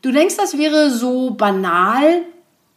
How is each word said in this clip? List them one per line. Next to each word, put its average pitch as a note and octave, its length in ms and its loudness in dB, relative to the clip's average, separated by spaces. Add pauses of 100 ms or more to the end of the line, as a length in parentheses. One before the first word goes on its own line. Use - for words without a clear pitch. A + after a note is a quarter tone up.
Du C4 80 -2
denkst, D4+ 260 2
das F#4 220 -4
wäre D4+ 320 2
so B3+ 400 -2
banal? G3+ 920 0 (540)